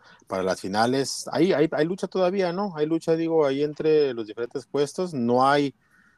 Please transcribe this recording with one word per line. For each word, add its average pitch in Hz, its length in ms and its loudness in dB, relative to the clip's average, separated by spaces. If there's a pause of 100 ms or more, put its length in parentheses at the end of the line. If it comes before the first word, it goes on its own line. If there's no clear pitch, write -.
(280)
para 95 160 -4
las 92 160 -2
finales. 120 720 -2
Hay, 165 220 2
hay, 151 180 2
hay 147 140 0
lucha 190 220 -4
todavía, 185 440 0
¿no? 190 240 -4
Hay 151 100 -2
lucha, 165 280 0
digo, 165 320 2
ahí 139 180 0
entre 151 500 2
los 113 140 -6
diferentes 117 380 -8
puestos. 156 480 -4
No 123 340 2
hay, 143 260 2 (440)